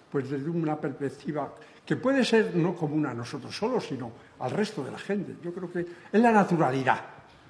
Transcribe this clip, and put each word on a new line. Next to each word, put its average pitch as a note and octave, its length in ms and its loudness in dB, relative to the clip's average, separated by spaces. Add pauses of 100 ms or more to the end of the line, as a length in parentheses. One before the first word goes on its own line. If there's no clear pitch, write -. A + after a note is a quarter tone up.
pues, C3 200 -4
desde C#3+ 200 -6
una D#3 300 -2
perspectiva C#3 760 -6 (320)
que D#3 120 0
puede C4+ 260 4
ser G#3 320 4
no F3 180 2
común D3+ 320 0
a B2+ 80 -4
nosotros A#2 420 -8
solos, A3+ 300 -2
sino B2 260 -8 (280)
al B2+ 120 -4
resto F3+ 320 -2
de - 80 -8
la G#2 60 -10
gente. G3 460 -4
Yo F3 100 -8
creo F3+ 180 -8
que F3+ 80 -4 (320)
es G#3 100 6
la A#3+ 100 8
naturalidad, C3+ 680 4 (500)